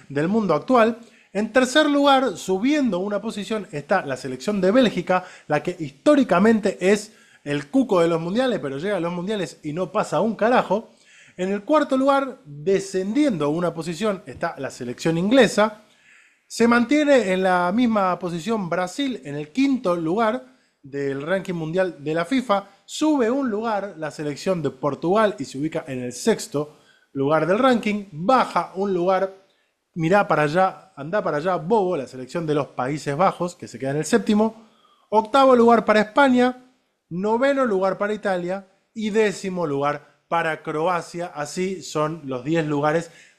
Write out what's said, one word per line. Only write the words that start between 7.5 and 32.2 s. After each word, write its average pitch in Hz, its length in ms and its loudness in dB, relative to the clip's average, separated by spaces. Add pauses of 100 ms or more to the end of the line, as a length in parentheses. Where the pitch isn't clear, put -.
cuco 202 320 4
de 170 60 4
los 170 120 2
mundiales, 202 400 -2
pero 139 200 -6
llega 196 180 -4
a - 20 -2
los 170 140 -4
mundiales 180 500 -6
y 151 100 -8
no 180 180 -4
pasa 160 300 0
un 214 140 0
carajo. - 540 0 (480)
En 190 140 -2
el 202 120 -4
cuarto 294 340 2
lugar, 269 480 0
descendiendo 185 1040 -2
una 165 240 0
posición, 175 520 -4
está 160 320 -8
la 131 140 -8
selección 131 460 -4
inglesa. 214 680 2 (640)
Se 233 200 0
mantiene 240 680 2
en 185 100 0
la 180 280 2
misma 208 480 2
posición 180 500 -6
Brasil, 180 540 -4
en 143 120 -10
el 147 160 -10
quinto 254 440 0
lugar 214 640 -2 (240)
del 139 400 -6
ranking 185 320 -4
mundial 165 500 -4
de 151 120 -4
la 170 100 -2
fifa. 208 440 0 (160)
Sube 285 440 0
un 262 200 -2
lugar 208 480 -4
la 156 120 -8
selección 156 540 -4
de 135 80 -2
Portugal 185 680 0
y 131 80 -8
se 135 140 -10
ubica 156 280 -6
en 127 140 -8
el 123 100 -8
sexto - 640 -4 (360)
lugar 147 320 2
del 190 140 2
ranking. 220 520 2
Baja 185 640 0
un 196 180 -2
lugar, 185 380 2 (640)
mirá 185 340 2
para 151 160 2
allá, 180 520 0
andá 170 280 -4
para 156 140 -2
allá, 180 200 -2
bobo, 180 400 0
la 127 100 -6
selección 127 400 -8